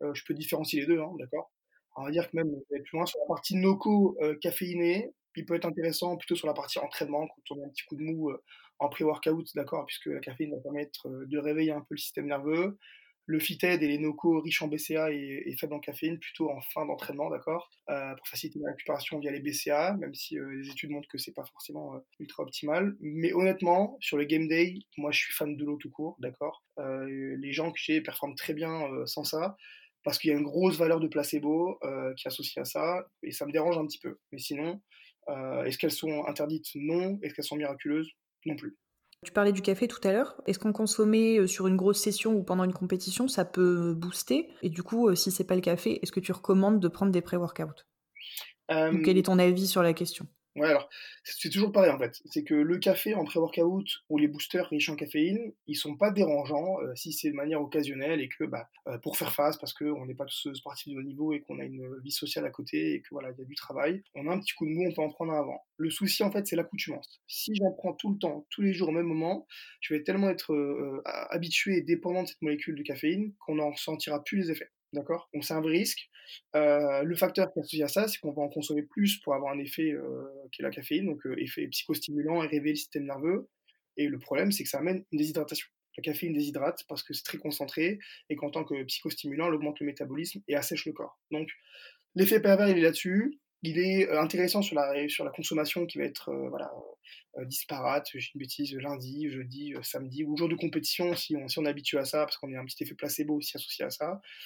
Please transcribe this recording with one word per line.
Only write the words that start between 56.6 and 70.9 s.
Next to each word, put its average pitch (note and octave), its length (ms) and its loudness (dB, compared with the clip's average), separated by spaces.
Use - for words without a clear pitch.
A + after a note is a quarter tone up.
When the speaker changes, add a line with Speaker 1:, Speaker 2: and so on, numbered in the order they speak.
Speaker 1:
euh, B2+ 140 -4
si D#3 180 -8
c'est D#3 160 -2
de C#3+ 60 -2
manière D3 260 0
occasionnelle C#3+ 580 0
et B2+ 80 -2
que, - 160 -8
bah, A#2 240 -6
euh, A#2+ 100 -6
pour D3 180 -6
faire - 160 -2
face, D3 260 2
parce - 160 -10
qu'on D3 340 -4
n'est B2+ 80 6
pas C#3 100 -4
tous C3+ 300 -6
sportifs C#3 360 -10
de C3+ 80 -4
haut C3+ 40 -6
niveau D3 300 0
et D3 80 0
qu'on C#3 180 -10
a C3+ 40 -6
une C3 240 -8
vie C#3+ 80 -10
sociale - 340 -2
à C#3 40 -2
côté D3+ 440 -2
et C#3 80 -2
que, - 100 -20
voilà, C3+ 200 -8
il C3 80 -16
y C3 40 -14
a - 20 -12
du C3+ 100 -14
travail, D3+ 460 -2
on D3 120 -6
a F3 60 0
un G3 60 0
petit - 140 -4
coup E3 120 -4
de D#3 60 0
mou, F3 180 2
on E3 40 -2
peut D#3 100 0
en D3+ 60 0
prendre D#3+ 240 -4
un D3+ 60 2
avant. C3+ 260 -4
Le D#3 140 -2
souci, G3+ 320 0
en G3+ 80 4
fait, G3+ 160 0
c'est E3+ 80 0
l'accoutumance. - 720 -4
Si - 280 -4
j'en F#3+ 160 4
prends F3+ 220 -4
tout - 180 -2
le G3+ 60 0
temps, D3+ 320 -4
tous G3+ 140 -2
les G3 100 4
jours, E3+ 160 2
au D#3 40 0
même E3+ 120 2
moment, E3 420 -2
je - 120 -4
vais D3+ 100 0
tellement G3 260 2
être, E3+ 240 -2
euh, C#3 540 0